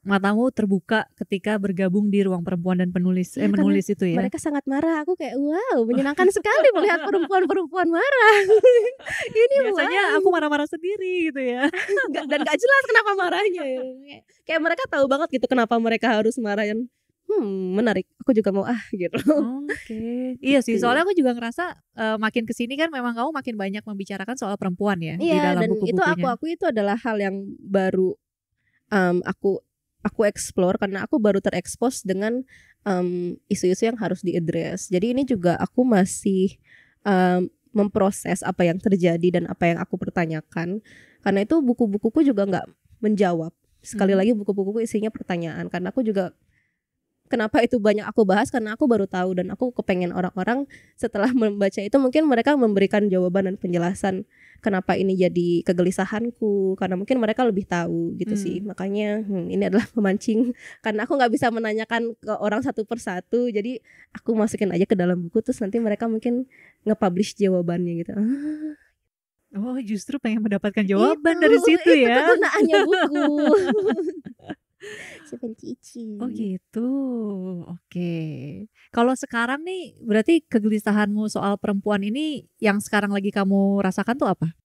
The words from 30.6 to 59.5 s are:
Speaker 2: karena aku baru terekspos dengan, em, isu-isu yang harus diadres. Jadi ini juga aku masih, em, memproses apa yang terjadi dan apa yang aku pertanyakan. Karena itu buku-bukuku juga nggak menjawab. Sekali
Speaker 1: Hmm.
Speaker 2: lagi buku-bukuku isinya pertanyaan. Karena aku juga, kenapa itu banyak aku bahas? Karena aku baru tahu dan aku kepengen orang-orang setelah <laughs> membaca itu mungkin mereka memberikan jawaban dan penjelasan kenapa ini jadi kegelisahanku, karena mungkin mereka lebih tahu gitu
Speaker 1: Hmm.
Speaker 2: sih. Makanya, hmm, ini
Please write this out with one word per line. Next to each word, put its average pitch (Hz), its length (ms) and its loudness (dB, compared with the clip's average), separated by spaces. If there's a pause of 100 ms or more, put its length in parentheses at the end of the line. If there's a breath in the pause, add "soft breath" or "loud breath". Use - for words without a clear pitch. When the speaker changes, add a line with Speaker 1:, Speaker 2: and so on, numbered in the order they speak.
Speaker 2:
karena 196 280 -4
aku 302 140 0
baru 208 200 4
terekspos - 640 -4
dengan, 214 400 -4 (400 soft breath)
em, 180 260 -2 (380)
isu-isu 190 380 0
yang 226 100 0
harus 202 260 -4
diadres. 170 680 -4
Jadi 196 240 0
ini 262 100 0
juga 185 340 0
aku - 280 0
masih, 196 720 2 (460 soft breath)
em, 185 440 2 (240)
memproses 202 720 0
apa 180 220 0
yang 170 120 2
terjadi 180 540 2
dan 170 160 0
apa 185 180 -4
yang 170 140 2
aku 185 160 -6
pertanyakan. 170 880 -4 (380 soft breath)
Karena 196 200 0
itu 311 200 2
buku-bukuku 233 640 0
juga 214 200 2
nggak 190 220 -4 (320)
menjawab. 180 540 0 (260)
Sekali 208 320 -2
Speaker 1:
Hmm. 196 80 4
Speaker 2:
lagi 208 140 4
buku-bukuku 202 480 -2
isinya 220 280 -2
pertanyaan. 170 600 -8
Karena 180 200 -6
aku 262 140 -2
juga, 196 320 -2 (920)
kenapa 220 360 0
itu 240 160 0
banyak 208 260 2
aku 220 200 2
bahas? 202 260 2
Karena 220 240 -4
aku 302 100 -2
baru 220 220 2
tahu 185 280 -2
dan 180 140 -2
aku 240 240 -4
kepengen 180 380 -2
orang-orang 185 560 -2 (280 loud breath)
setelah 226 360 -2
<laughs> 254 80 2
membaca 202 400 0
itu 208 160 -6
mungkin 277 320 4
mereka 262 280 4
memberikan 208 520 2
jawaban 185 400 2
dan 185 100 -4
penjelasan 185 680 -2 (320 soft breath)
kenapa 190 340 -2
ini 190 220 2
jadi 175 480 2
kegelisahanku, 190 1120 0
karena 190 200 -4
mungkin 202 220 -2
mereka 220 260 0
lebih 208 220 0
tahu 170 500 -4
gitu 190 200 -4
Speaker 1:
Hmm. 208 80 -4
Speaker 2:
sih. 180 180 -6
Makanya, 208 600 -4
hmm, 190 260 -4
ini 185 160 0